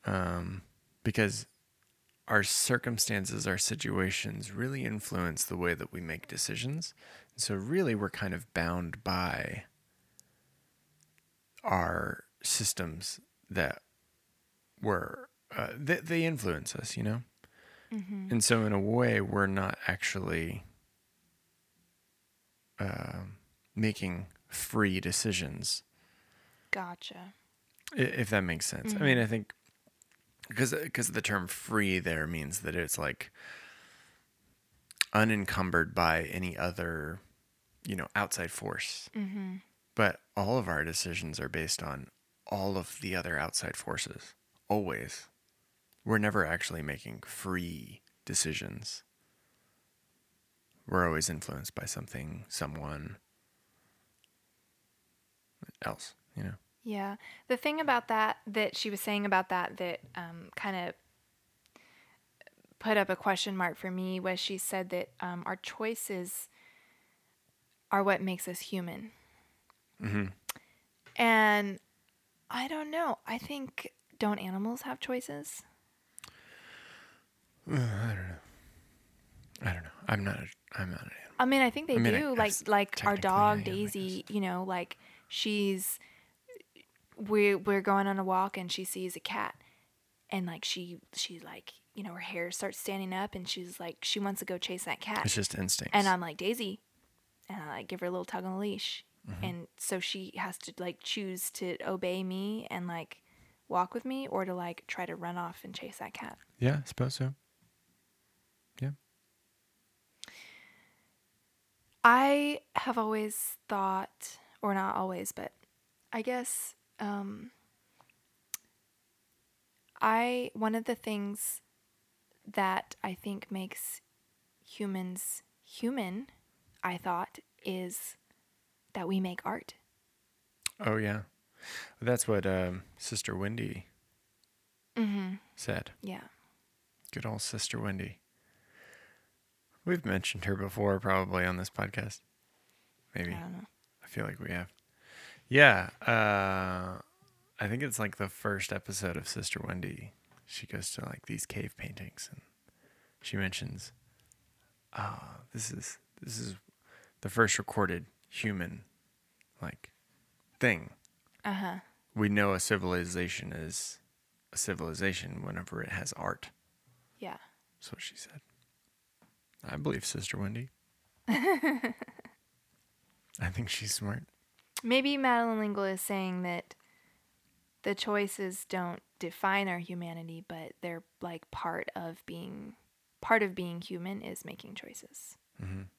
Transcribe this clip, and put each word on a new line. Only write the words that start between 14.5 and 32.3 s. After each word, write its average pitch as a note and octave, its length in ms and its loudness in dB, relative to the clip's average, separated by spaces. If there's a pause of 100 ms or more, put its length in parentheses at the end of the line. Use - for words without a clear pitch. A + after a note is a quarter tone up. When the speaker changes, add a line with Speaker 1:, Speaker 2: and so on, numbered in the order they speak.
Speaker 1:
were, G#2+ 480 0 (260)
uh, A#2+ 200 0
they, D3 200 2
they E3 300 2
influence G#2 500 0
us, - 220 -6
you A2+ 60 0
know? A2 180 0 (680)
Speaker 2:
Mm-hmm. G3 400 -6
Speaker 1:
And A2+ 120 4
so A2+ 220 6
in G#2+ 80 4
a G2 60 6
way, A2+ 420 4
we're G2+ 260 4
not F#2+ 300 0 (100)
actually, F#2 800 -2 (2250)
uh, F#2+ 420 -4 (540)
making F#2+ 520 2 (200)
free G2 520 2
decisions. F2+ 840 0 (880)
Speaker 2:
Gotcha. F#3 640 -8 (640)
Speaker 1:
I-, F3+ 40 4
if A2+ 280 2
that G#2 120 6
makes E2+ 240 0
sense. - 280 -4
I G3+ 60 -2
mean, C#3 180 8
Speaker 2:
Mm-hmm. A#2 60 8
Speaker 1:
I G#2+ 40 4
think A2 260 -2 (1000)
'cause, A#2+ 180 4 (200)
'cause A2+ 160 2
the G#2 120 0
term G2 260 2
free G2 520 4
there D#2+ 280 2
means D#2 340 -2